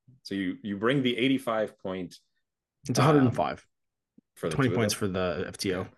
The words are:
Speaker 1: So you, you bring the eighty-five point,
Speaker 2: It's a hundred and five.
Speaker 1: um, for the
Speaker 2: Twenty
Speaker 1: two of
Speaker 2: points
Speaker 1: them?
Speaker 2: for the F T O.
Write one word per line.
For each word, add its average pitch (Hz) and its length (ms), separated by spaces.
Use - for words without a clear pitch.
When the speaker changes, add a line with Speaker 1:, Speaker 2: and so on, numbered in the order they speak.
Speaker 1:
So - 100
you, 92 300
you 101 140
bring 127 260
the 123 120
eighty-five 117 600
point, 92 380
Speaker 2:
It's 123 80
a 131 60
hundred 147 200
and 120 120
five. 71 240
Speaker 1:
um, - 640
for 87 140
the 78 60
Speaker 2:
Twenty 131 140
Speaker 1:
two 85 40
of 90 60
Speaker 2:
points 107 160
Speaker 1:
them? - 40
Speaker 2:
for 107 80
the 92 400
F - 100
T 95 180
O. 92 120